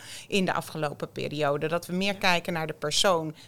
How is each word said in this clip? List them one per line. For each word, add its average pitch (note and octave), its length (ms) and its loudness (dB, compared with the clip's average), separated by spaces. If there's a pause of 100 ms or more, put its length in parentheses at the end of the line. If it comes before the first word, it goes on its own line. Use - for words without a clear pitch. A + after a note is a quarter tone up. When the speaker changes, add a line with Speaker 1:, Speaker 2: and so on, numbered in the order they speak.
(280)
Speaker 1:
in F#3+ 160 2
de F3 80 2
afgelopen D3+ 600 -4
periode. D3 560 -2
Dat E3+ 180 -2
we F3 60 -6
meer G3 200 0
Speaker 2:
Ja. G3 60 -6
Speaker 1:
kijken F3+ 340 2
naar D#3+ 140 -4
de D3+ 60 -8
persoon D#3+ 640 2 (140)